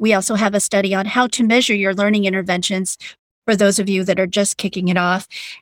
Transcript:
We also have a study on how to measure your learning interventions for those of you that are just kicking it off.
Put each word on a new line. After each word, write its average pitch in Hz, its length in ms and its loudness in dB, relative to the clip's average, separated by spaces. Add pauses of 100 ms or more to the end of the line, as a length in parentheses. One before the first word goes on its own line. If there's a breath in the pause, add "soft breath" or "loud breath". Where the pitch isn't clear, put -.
We 220 120 2
also 196 220 0
have 202 200 0
a 202 60 0
study 196 320 0
on 196 140 0
how 247 220 0
to 240 180 0
measure 240 280 2
your 196 200 0
learning 208 300 2
interventions 185 760 -2 (480 loud breath)
for 226 80 2
those 202 240 4
of 202 100 -2
you 190 160 0
that 185 140 0
are 190 80 0
just 202 300 -2
kicking 185 320 -4
it 180 80 2
off. 180 320 0 (340 loud breath)